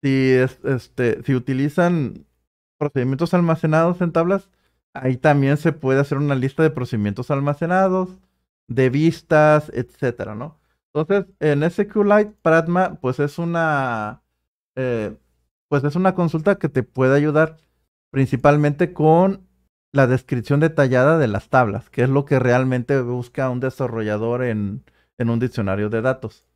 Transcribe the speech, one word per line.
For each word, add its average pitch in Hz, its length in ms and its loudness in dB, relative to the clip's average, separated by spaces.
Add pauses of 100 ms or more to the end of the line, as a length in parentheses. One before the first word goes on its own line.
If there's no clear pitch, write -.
Si 135 300 2
es, 127 320 2
este, 123 600 -4
si 135 120 0
utilizan 143 880 -2 (520)
procedimientos 135 560 -2
almacenados 165 680 0
en 170 100 -2
tablas, 180 380 0 (440)
ahí 131 240 -2
también 143 400 2
se 160 140 0
puede 135 280 0
hacer 139 180 -2
una 143 180 -2
lista 135 280 -2
de 156 60 4
procedimientos 120 640 -4
almacenados, 180 800 -2 (580)
de 127 220 2
vistas, 151 840 2
etcétera, 117 600 -6
¿no? 135 240 -14 (340)
Entonces, 190 460 -2
en 147 240 0
S 175 240 -2
Q 208 160 0
Lite, 208 380 2
Pratma, 170 600 2
pues 127 180 -4
es 143 200 -4
una, 139 840 -4 (540)
eh, 120 400 -4 (540)
pues 143 140 0
es 147 120 -2
una 185 180 2
consulta 175 420 0
que 160 140 -4
te 131 140 -2
puede 131 320 0
ayudar 151 420 0 (540)
principalmente 147 840 2
con 170 480 2 (500)
la 139 160 4
descripción 127 520 -2
detallada 147 580 2
de 143 100 2
las 101 220 -4
tablas, 113 400 0
que - 140 -2
es 127 60 2
lo 139 160 0
que 143 120 0
realmente 127 640 0
busca 123 480 -6
un 123 100 -6
desarrollador 117 840 -4
en, 107 400 -4 (340)
en 117 120 -2
un 117 100 0
diccionario 104 500 -4
de 113 120 -2
datos. 127 440 -6 (100)